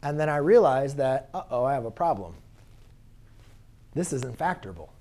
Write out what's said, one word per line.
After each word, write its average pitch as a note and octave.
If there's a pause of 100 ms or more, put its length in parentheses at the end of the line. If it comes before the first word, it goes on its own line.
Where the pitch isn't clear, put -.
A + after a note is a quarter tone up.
And D3
then D3+
I D3
realize C#3+
that, C3+
uh-oh, B2
I C3+
have B2+
a A2+
problem. G2 (1600)
This E3+
isn't B2+
factorable. F#2+ (120)